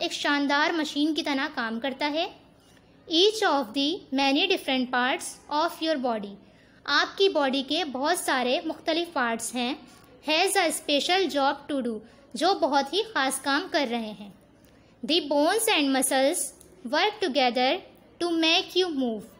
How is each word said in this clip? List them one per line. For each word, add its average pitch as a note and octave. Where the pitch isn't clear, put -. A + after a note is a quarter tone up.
एक E4
शानदार C#4+
मशीन D4+
की D#4
तरह D4
काम A3+
करता C#4
है। D#4
Each G4+
of C#4
the C#4+
many C#4
different C4
parts B3+
of E4
your D#4+
body, G#3
आपकी F#4
बॉडी C#4
के D4+
बहुत D4+
सारे C4
मुख्तलिफ E4
पार्ट्स A#3
हैं, B3
has E4+
a F#4+
special E4+
job C#4+
to C#4+
do, A#3
जो E4+
बहुत C#4
ही G4
ख़ास C4+
काम D4
कर D4+
रहे A3+
हैं। G3+
The D4+
bones E4
and C#4
muscles C4+
work G4+
together B3+
to E4+
make E4+
you F#4
move A#3